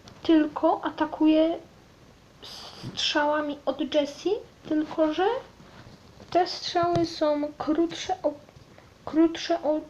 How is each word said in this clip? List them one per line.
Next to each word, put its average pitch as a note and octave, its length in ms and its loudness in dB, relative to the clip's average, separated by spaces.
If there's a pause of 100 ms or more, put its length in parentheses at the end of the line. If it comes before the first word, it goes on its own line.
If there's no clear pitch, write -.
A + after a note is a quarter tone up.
(240)
tylko D#4+ 600 4
atakuje D#4 760 2 (840)
strzałami - 1200 -2
od - 280 -2
Jessie, D4 380 -2 (380)
tylko D#4 440 0
że E4+ 120 0 (1040)
te F4+ 180 2
strzały F4 580 0
są D4 520 -2
krótsze E4 640 -2
o, D4+ 100 0 (720)
krótsze E4 580 2
o D4+ 260 0